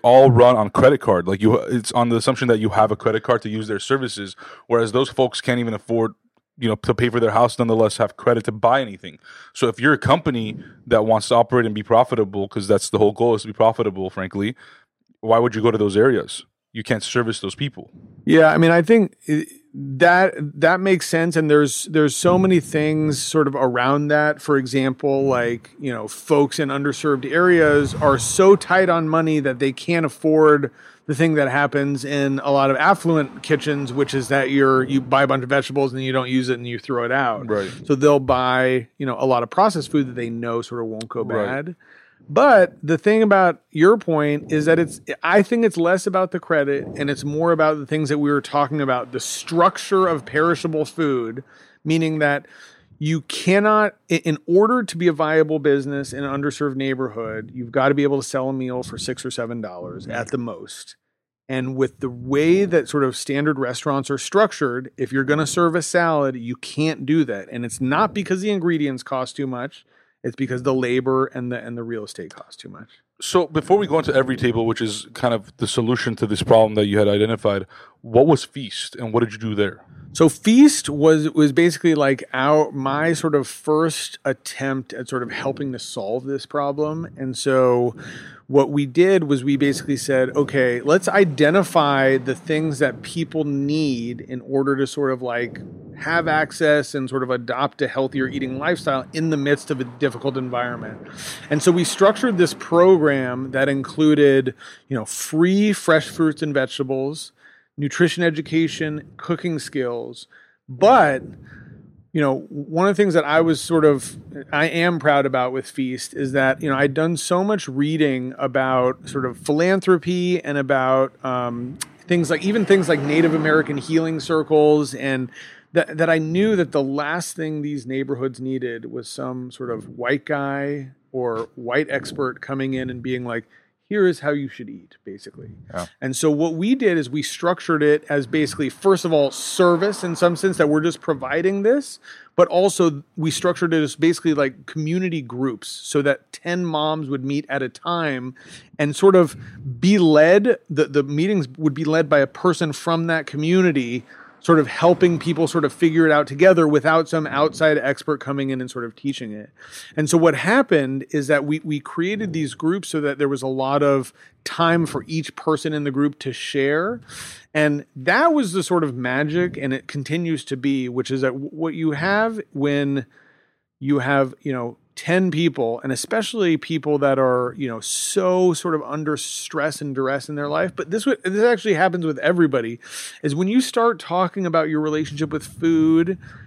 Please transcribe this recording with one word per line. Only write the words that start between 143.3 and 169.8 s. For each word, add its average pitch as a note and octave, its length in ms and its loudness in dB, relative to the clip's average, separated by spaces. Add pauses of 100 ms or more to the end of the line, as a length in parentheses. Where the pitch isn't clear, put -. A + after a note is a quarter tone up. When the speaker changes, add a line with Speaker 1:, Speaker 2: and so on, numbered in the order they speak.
Speaker 2:
structured E3+ 420 -2
it D#3+ 100 2
as C#3 140 -4
basically E3 380 0
like C#3 320 -2
community E3 540 -4
groups B2 480 -6
so - 340 -4
that C#3 300 -2
ten F3 340 -6
moms D#3 420 -4
would C3+ 160 -6
meet C#3+ 240 -4
at C3+ 140 -4
a B2+ 60 -4
time C#3 640 -6 (440)
and D3 180 -2
sort G3 180 6
of F3 220 4 (440)
be G3 180 4
led, F3 600 6 (100)
the, D3 180 0
the C#3+ 160 2
meetings D3+ 540 0
would D#3 180 0
be D#3 100 -6
led D#3 240 0
by D3 100 4
a C#3 80 4
person E3+ 460 -2
from E3 340 -2
that D#3+ 200 -2
community, D3 800 0 (360)
sort E3 180 4
of C#3+ 80 4
helping E3+ 540 2
people D#3+ 260 -2
sort D#3 180 -2
of C#3 80 -2
figure E3 320 2
it D#3 60 4
out D3 160 2
together D#3+ 400 4
without D3+ 420 2
some D#3 200 -2
outside D3+ 500 2
expert C#3 400 -4
coming C#3 320 -6
in C3 100 -6
and B2+ 80 -10
sort B2+ 160 -10
of A2+ 120 -14
teaching C3 340 -8
it. G#2 200 -16 (460)
And D#3 140 -2
so F3 80 4
what D#3+ 160 4
happened D3 760 0
is C#3 180 -4
that C#3+ 160 0
we, D3+ 180 -2
we D3+ 160 -4
created F#3+ 540 -6
these D#3 220 -4
groups E3+ 340 -4
so D#3+ 140 -4
that C#3+ 160 -4
there C#3+ 100 0
was C#3 140 -4
a C3+ 40 -4
lot C3+ 380 0
of C#3 280 2 (300)
time E3+ 420 2
for C3 220 -6
each D#3+ 300 -6
person D#3 360 -2
in D3 120 -4
the C#3 80 -4
group C#3 280 -2
to C3+ 120 -8
share. D3+ 680 -4 (540)
And D3 400 0
that G#3 380 2
was B3+ 200 0
the F#3 120 -2
sort F3 180 0
of C3+ 140 -4
magic, C#3+ 600 -2
and C3+ 160 -4
it C3+ 140 -6